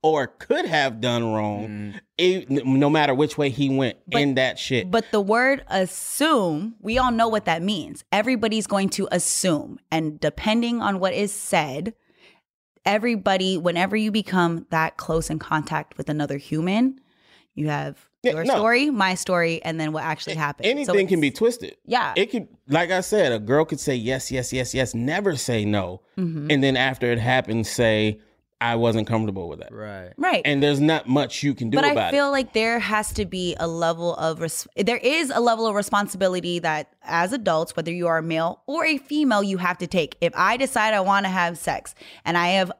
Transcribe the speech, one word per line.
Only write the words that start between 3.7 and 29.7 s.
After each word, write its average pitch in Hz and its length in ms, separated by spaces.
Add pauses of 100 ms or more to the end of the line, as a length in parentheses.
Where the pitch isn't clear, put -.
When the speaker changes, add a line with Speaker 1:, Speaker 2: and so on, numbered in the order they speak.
Speaker 3:
But 143 120
Speaker 1:
in 139 140
that 127 220
shit. 131 320
Speaker 3:
But 226 220
the 208 80
word 247 480
assume, 196 1120
we 220 160
all 254 160
know 226 160
what 214 160
that 165 160
means. 175 500
Everybody's 220 560
going 190 220
to 196 240
assume. - 680 (120)
And 156 280
depending 233 640
on 196 180
what 185 140
is 202 180
said, 160 600 (920)
everybody, 196 720
whenever 175 400
you 214 140
become 180 600
that 160 260
close 160 340
in 156 80
contact 151 600
with 143 100
another 147 280
human, 190 640 (540)
you 151 140
have 147 400 (140)
Speaker 1:
Yeah, 247 100
Speaker 3:
your 160 120
Speaker 1:
no. 247 120
Speaker 3:
story, 240 340
my 190 240
story, 170 480
and 160 160
then 156 140
what 156 120
actually 160 300
Speaker 1:
A-, 160 40
Speaker 3:
happened. 147 280
So 220 40
Speaker 1:
anything 214 360
can 180 140
be 147 80
Speaker 3:
it's - 100
Speaker 1:
twisted. 233 460
Speaker 3:
Yeah. 226 320
Speaker 1:
It 202 140
could, 226 180 (200)
like 165 220
I 185 120
said, 180 300
a 110 60
girl 131 260
could 156 160
say 139 140
yes, 123 360
yes, 127 220
yes, 127 220
yes, 127 200
never 156 420
say 117 280
no. 95 380 (160)
Speaker 3:
Mm-hmm. 160 320
Speaker 1:
And 139 140
then 135 120
after 127 360
it 120 60
happens, 113 500
say, 107 520 (380)
"I 117 180
wasn't 113 300
comfortable 98 440
with 78 100
that." - 100